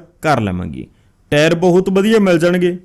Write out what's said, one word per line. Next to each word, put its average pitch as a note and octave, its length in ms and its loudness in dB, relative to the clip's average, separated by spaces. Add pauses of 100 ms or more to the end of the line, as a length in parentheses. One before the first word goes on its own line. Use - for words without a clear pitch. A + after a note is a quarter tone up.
(220)
ਕਰ C#3 200 0
ਲਵਾਂਗੇ। F2+ 440 -6 (460)
ਟਾਇਰ D#3 240 2
ਬਹੁਤ F#3 340 0
ਵਧੀਆ G3 300 2
ਮਿਲ F3+ 200 2
ਜਾਣਗੇ, F3 460 0